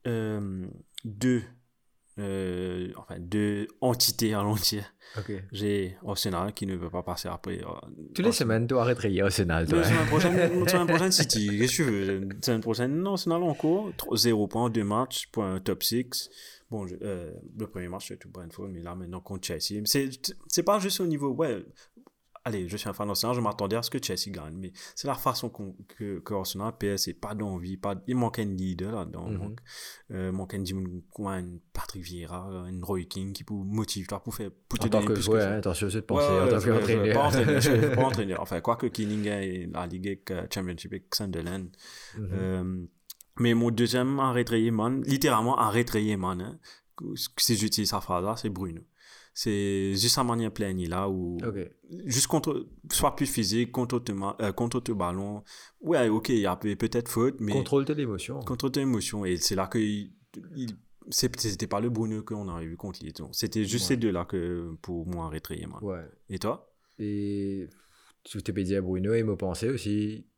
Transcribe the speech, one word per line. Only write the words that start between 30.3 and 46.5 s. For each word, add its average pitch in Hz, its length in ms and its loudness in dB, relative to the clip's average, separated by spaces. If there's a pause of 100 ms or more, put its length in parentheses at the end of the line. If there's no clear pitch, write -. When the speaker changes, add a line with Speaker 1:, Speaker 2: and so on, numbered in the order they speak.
Speaker 1:
manque 95 220 -6
un 98 100 -4
Jim 95 200 -4 (280)
Cohen, 92 460 -6 (160)
Patrick - 300 -6
Vieira, 87 440 -10
un 92 360 -8
Roy 92 260 -2
Keane 98 240 -6
qui - 100 -10
pour 101 220 -6
motive, 101 420 -2
toi, 101 160 -6
pour 113 120 -6
faire, 104 160 -6 (180)
pour 117 100 -2
te 113 60 -2
Speaker 2:
En 107 40 4
tant 110 100 6
Speaker 1:
donner 101 80 2
Speaker 2:
que 110 60 4
Speaker 1:
plus 101 100 2
Speaker 2:
joueur, 110 160 6
Speaker 1:
que 104 40 6
ça. 98 120 2
Speaker 2:
hein, - 20 0
attention, 98 320 0
je 104 100 -2
vais 107 60 -8
te - 80 0
Speaker 1:
Ouais, - 60 4
Speaker 2:
penser 117 140 6
Speaker 1:
ouais, 95 60 6
Speaker 2:
en 95 80 6
tant 110 180 6
Speaker 1:
ouais, 117 60 6
ouais, 110 80 6
Speaker 2:
qu'entraîneur. 107 360 4
Speaker 1:
pas 143 120 6
entraîneur, 139 340 6
je, 139 100 6
Speaker 2:
<laughs> 117 240 6
Speaker 1:
pas 127 80 6
entraîneur. 101 380 0
Enfin, 82 200 -4
quoique 117 260 2
Keane 107 360 0
gagne 95 500 -2
la 87 140 -4
Ligue, 92 320 -4 (120)
euh, 90 220 -4
Championship 90 400 -6
avec - 220 -10
Sunderland. 92 520 -4 (500)
Speaker 2:
Mhm. 104 140 -6
Speaker 1:
Euh, 92 540 -2 (560)
mais 117 120 6
mon 117 160 6
deuxième 123 500 2
arrêt 123 300 2
Yeman, 113 540 4
littéralement 131 540 4
arrêt 117 360 4
Yeman, 95 480 2
hein, 120 180 -10 (760)